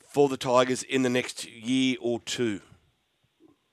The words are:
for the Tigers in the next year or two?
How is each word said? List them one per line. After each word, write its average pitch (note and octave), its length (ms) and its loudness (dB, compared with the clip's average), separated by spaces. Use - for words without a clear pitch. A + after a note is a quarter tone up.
for C#3+ 280 2
the C3 100 -4
Tigers B2+ 440 2
in C3 200 0
the B2+ 80 2
next B2 340 -2
year B2 560 -2
or A#2 200 -2
two? G#2+ 400 -4